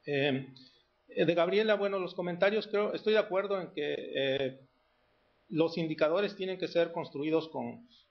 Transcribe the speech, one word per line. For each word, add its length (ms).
Eh, 400
eh, 160
de 100
Gabriela, 400
bueno, 240
los 160
comentarios, 520
creo, 280
estoy 200
de 40
acuerdo 420
en 120
que, 220
eh, 460
los 300
indicadores 560
tienen 240
que 80
ser 260
construidos 560
con, 380